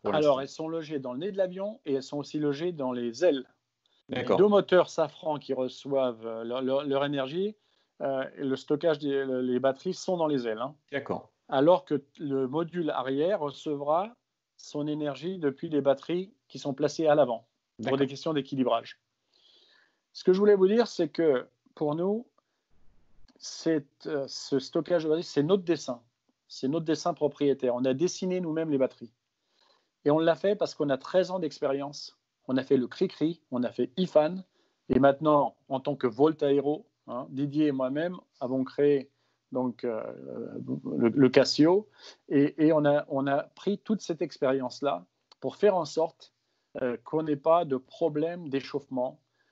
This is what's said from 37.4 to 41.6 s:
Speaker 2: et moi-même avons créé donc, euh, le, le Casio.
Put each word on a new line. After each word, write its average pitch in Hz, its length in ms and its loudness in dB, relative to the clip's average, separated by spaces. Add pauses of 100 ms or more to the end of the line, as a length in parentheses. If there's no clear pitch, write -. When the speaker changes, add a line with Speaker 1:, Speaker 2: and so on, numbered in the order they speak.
Speaker 2:
et 143 40 2
moi-même 139 460 -2 (220)
avons 131 240 -2
créé 143 460 2 (420)
donc, 127 320 -4
euh, 117 200 -4 (920)
le, 120 120 4
le 127 200 6
Casio. 156 580 4 (420)